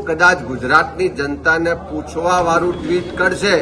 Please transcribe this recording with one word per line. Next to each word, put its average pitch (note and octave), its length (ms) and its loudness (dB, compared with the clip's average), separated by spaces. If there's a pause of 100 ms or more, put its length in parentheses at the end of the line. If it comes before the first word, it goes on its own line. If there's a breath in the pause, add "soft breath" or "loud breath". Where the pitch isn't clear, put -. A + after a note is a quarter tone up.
કદાચ E3+ 380 4
ગુજરાતની D3+ 720 0
જનતાને D#3+ 680 0
પૂછવાવાળું E3+ 960 0
ટ્વીટ F3 400 -2
કરશે F3+ 460 2